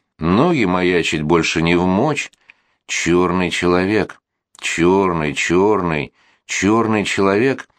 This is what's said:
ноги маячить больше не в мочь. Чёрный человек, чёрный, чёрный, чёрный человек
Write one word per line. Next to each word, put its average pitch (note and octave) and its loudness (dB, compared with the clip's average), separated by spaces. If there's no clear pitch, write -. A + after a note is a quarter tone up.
ноги A#2 0
маячить F2+ 0
больше D#2+ 0
не E2+ 2
в F2 2
мочь. A2 -2
Чёрный F2 0
человек, F#2 0
чёрный, E2+ 0
чёрный, F2 0
чёрный G#2+ 0
человек G#2 -2